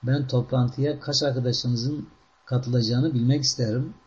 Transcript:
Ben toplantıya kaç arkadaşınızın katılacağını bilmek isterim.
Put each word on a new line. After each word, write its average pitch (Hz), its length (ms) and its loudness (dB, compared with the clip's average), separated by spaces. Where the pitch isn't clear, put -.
Ben 131 240 0
toplantıya 127 720 0
kaç 147 240 -2
arkadaşınızın 123 840 -2
katılacağını 123 680 0
bilmek 131 300 2
isterim. 123 500 -2